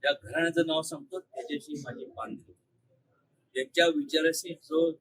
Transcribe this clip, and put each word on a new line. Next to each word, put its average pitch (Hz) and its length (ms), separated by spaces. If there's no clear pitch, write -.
या 143 80
घराण्याचं 165 540
नाव 160 160
सांगतो, 160 380
त्याच्याशी - 520
माझी 123 320
बांधणी, - 480
त्यांच्या 135 320
विचाराशी 160 680
जो 165 360